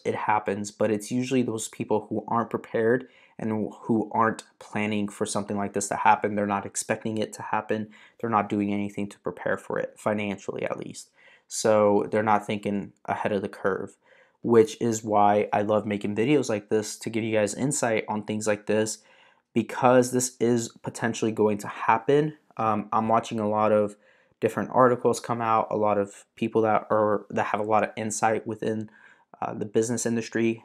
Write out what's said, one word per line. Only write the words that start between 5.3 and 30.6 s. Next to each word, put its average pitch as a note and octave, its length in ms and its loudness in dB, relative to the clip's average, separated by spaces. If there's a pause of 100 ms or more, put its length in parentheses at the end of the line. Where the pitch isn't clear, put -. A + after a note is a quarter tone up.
like G2+ 160 -4
this G2+ 160 -4
to G2+ 80 -4
happen. G#2+ 380 2
They're G2+ 120 0
not G2+ 200 -2
expecting A2 520 -6
it G#2+ 160 -4
to - 80 -14
happen. G#2+ 460 -4 (320)
They're A2+ 100 -4
not G#2 180 2
doing G#2 240 0
anything G2+ 360 -6
to G2+ 120 -18
prepare G2 360 -4
for - 220 -6
it, - 180 -6
financially G#2 680 -4
at - 140 -6
least. - 320 -14 (380)
So G#2+ 600 2
they're G#2+ 120 0
not G#2 240 2
thinking G2+ 460 -4 (120)
ahead - 280 -4
of G2+ 100 -2
the G2+ 60 -8
curve, G2 480 -4 (460)
which A#2 380 4
is A2+ 220 -2
why G#2 500 4
I G#2 100 2
love G#2 240 2
making G#2 300 -4
videos B2+ 320 2
like G#2+ 200 -4
this, G#2+ 300 -2
to - 120 -8
give A2+ 140 -4
you A2 100 -2
guys G#2 200 2
insight B2 540 0
on G#2+ 140 -4
things G#2+ 240 -4
like G#2 200 -2
this, G#2+ 320 0 (540)
because B2 600 4
this B2+ 260 -2
is A#2 300 0 (140)
potentially A2+ 500 -4
going G#2+ 260 2
to - 100 -10
happen. D3 680 2 (200)
Um, G#2+ 360 0
I'm A2 160 2
watching A2+ 320 0
a G#2 80 0
lot G#2+ 240 2
of G#2 240 2 (440)
different A2 320 -2
articles A#2+ 480 4
come A#2+ 200 -4
out, A2+ 300 2
a - 60 -2
lot G#2 220 2
of G2+ 260 -4 (120)
people A2+ 260 0
that G#2+ 280 2
are, G#2+ 400 2
that G#2+ 160 -2
have - 140 -2
a G#2+ 40 -4
lot G#2+ 180 2
of G2+ 140 -2
insight A2 500 -2
within, A2 440 -6 (500)
uh, A2+ 140 -6
the - 100 -6
business A2+ 420 0
industry, A2+ 580 -2